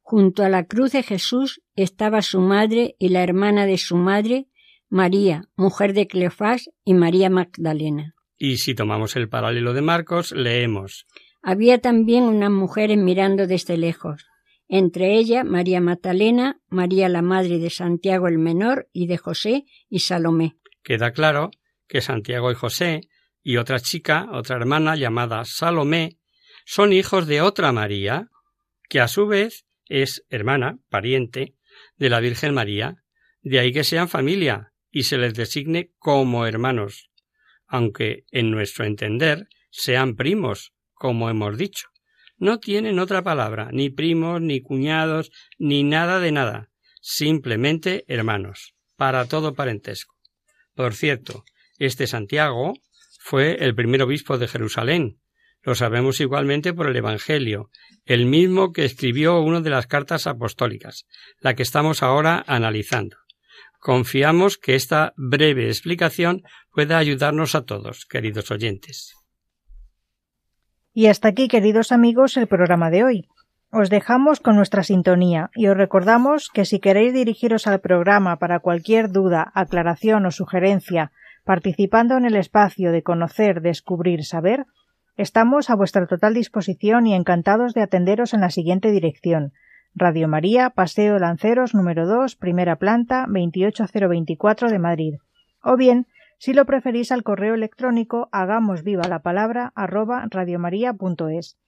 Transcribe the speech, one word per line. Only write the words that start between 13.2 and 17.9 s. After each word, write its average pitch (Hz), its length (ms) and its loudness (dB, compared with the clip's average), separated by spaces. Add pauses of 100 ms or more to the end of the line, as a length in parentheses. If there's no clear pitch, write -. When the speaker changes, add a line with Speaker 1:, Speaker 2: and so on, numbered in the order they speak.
Speaker 1:
desde 175 280 -2
lejos, 165 480 -6 (480)
entre 185 440 2
ellas 233 280 2
María 180 360 0
Magdalena, 190 880 0
María 185 400 2
la 175 140 0
madre 180 360 0
de 165 120 -4
Santiago 180 580 -2